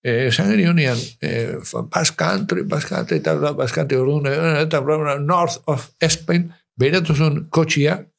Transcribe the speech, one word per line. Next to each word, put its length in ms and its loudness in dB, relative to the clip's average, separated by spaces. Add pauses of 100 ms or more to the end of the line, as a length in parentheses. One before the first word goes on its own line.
eh, 240 0
esan 240 2
genionean, 480 2 (240)
eh, 380 -4
fa-, 200 -8
Basque 380 -2
Country, 480 0
Basque 260 -4
Country, 280 -2
eta 180 2
bla, 160 -2
Basque 240 -2
Country, 180 0
orduan, 320 0
eh, 360 0
eta 180 0
bla, 160 0
bla, 180 -2
north 480 0
of 220 -2 (120)
Spain, 500 0 (260)
beiratu 400 2
zuen 380 2
kotxia 440 2 (200)